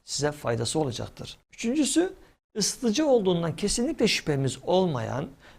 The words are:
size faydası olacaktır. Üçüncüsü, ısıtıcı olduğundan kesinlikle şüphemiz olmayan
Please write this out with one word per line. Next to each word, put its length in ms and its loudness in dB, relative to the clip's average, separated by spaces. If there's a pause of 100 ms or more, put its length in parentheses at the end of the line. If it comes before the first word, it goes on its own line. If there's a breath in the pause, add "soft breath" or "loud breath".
size 280 -2
faydası 460 -2
olacaktır. 600 -6 (140)
Üçüncüsü, 600 0 (440 soft breath)
ısıtıcı 500 0
olduğundan 500 2
kesinlikle 520 0
şüphemiz 540 0
olmayan 680 0 (300 loud breath)